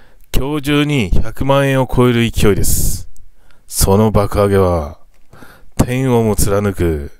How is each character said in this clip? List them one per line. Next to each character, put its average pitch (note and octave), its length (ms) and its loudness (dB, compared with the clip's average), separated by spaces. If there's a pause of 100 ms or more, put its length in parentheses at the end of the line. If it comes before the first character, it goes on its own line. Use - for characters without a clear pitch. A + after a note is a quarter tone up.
(360)
今 C#3+ 200 -2
日 D3+ 60 -6
中 D3 220 0
に D3 260 -2
百 - 340 2
万 C#3 240 2
円 C3+ 140 2
を B2 100 -4
超 B2 160 4
え B2 40 2
る A#2 160 0
勢 G#2+ 240 2
い - 40 -2
で - 80 0
す。 - 440 0 (600)
そ - 280 0
の G#2+ 140 2
爆 G2+ 280 0
上 G2+ 100 2
げ G2 100 2
は、 E2+ 400 -2 (760)
天 B2+ 360 -2
を A#2 120 2
も G#2+ 100 0
貫 G2+ 400 0
く、 D#2 460 -4